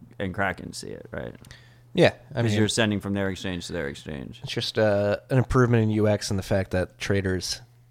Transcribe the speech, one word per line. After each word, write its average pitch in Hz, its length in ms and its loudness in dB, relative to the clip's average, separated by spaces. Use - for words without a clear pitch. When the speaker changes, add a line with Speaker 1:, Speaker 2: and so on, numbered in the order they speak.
Speaker 1:
and 92 160 -6
Kraken 95 380 -4
see - 160 -12
it, - 220 -14
right? - 240 -10
Speaker 2:
Yeah, 170 180 6
I 117 100 0
Speaker 1:
'Cause 117 80 2
Speaker 2:
mean, 104 80 2
Speaker 1:
you're 107 100 4
sending 104 320 2
from 101 140 -4
their 98 160 -2
exchange 90 380 -8
to 82 40 -12
their 82 140 -4
exchange. 71 560 -12
Speaker 2:
it's - 100 -10
just, - 260 -4
uh, 104 400 2
an 131 80 4
improvement 120 460 4
in 107 60 2
U 107 180 4
X 104 220 0
and 98 80 0
the 95 40 -2
fact 98 300 -2
that 92 260 -2
traders 95 640 -2